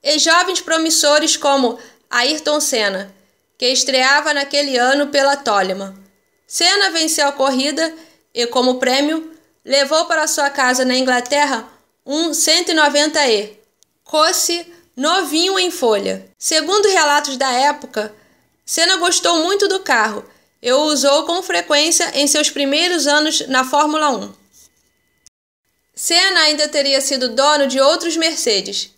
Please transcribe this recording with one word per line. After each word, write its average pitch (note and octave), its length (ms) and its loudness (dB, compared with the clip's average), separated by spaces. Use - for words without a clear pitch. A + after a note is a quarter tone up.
E D4+ 160 0
jovens F4 420 2
promissores D#4+ 760 0
como C4+ 420 0
Ayrton D4 500 -2
Senna, G3+ 540 -4
que B3+ 100 -4
estreava C4+ 680 2
naquele C#4 420 -2
ano C#4 320 2
pela C#4+ 280 2
Toleman. G3 580 -2
Senna F#4+ 440 0
venceu D#4+ 380 0
a C#4 40 -2
corrida C#4 640 -2
e, A#3+ 120 -2
como B3+ 320 0
prêmio, C#4+ 580 -2
levou C#4+ 420 0
para D#4+ 200 0
sua D4 240 -2
casa B3+ 340 0
na B3+ 120 0
Inglaterra B3+ 720 0
um D#4 260 -2
cento E4+ 380 0
e E4+ 40 0
noventa D4+ 540 2
E, G#3 300 -2
Cossi E4+ 640 0
novinho E4+ 600 0
em F4+ 120 0
folha. F#3+ 580 -2
Segundo F4+ 500 0
relatos D4 480 2
da C4 160 0
época, B3 600 -2
Senna F4 320 0
gostou E4+ 480 0
muito G4+ 240 0
do F#4+ 120 -2
carro A3 440 0
e B3 120 -2
o C4+ 100 2
usou D4 420 2
com E4+ 180 -4
frequência E4+ 720 0
em C#4+ 120 0
seus D4 240 0
primeiros D4 560 0
anos D4+ 420 0
na B3+ 160 0
Fórmula D4+ 460 0
um. G3 240 -6
Senna F4+ 480 0
ainda D4+ 260 0
teria C#4 320 0
sido B3+ 300 -2
dono C#4 360 2
de B3+ 140 -2
outros E4 360 2
Mercedes. A#3+ 800 -2